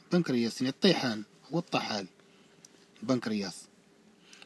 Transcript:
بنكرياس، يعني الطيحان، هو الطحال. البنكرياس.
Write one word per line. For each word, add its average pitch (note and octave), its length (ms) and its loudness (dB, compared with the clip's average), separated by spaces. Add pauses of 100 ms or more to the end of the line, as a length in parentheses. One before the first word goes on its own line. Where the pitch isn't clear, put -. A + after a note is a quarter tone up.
(120)
بنكرياس، A#2+ 500 2
يعني C3 80 0
الطيحان، B2+ 540 2 (300)
هو E3 60 0
الطحال. G#2+ 480 -4 (960)
البنكرياس. A2 520 -2 (920)